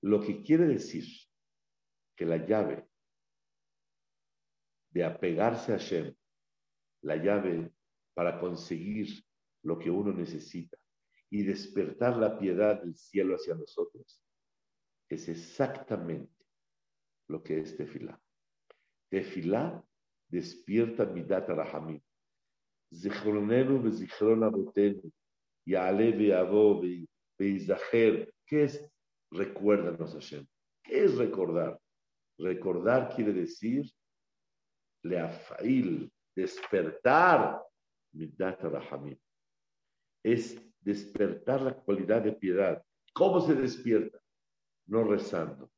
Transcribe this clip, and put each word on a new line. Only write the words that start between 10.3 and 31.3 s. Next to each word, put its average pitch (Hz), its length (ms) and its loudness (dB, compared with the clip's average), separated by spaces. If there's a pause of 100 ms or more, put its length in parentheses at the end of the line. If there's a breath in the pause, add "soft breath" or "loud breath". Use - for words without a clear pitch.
y 104 120 -2
despertar 98 760 -2
la 107 220 2
piedad 98 420 2
del 85 140 -10
cielo 95 400 0
hacia - 200 -6
nosotros, - 680 -10 (840)
es 80 200 -8
exactamente 87 1040 -6 (960)
lo 78 140 -8
que 78 180 -4
es 78 160 -10
tefilá. - 440 -12 (920 soft breath)
Tefilá 95 720 -2 (440)
despierta 113 760 -2
midat 90 420 -4
rahamim. 78 520 -6 (920)
Zichronenu 104 920 0
vezichron 110 640 2
avotenu, 101 680 0 (540)
ya'ale 95 460 2
ve'avo 101 680 6
ve-, 87 280 -6 (300)
veizacher. 101 960 2 (140)
¿Qué 147 180 2
es 143 220 -4 (440)
recuérdanos, 87 840 0
Hashem? 73 340 -14 (360)
¿Qué - 220 2
es 131 120 6
recordar? 87 640 -2 (580)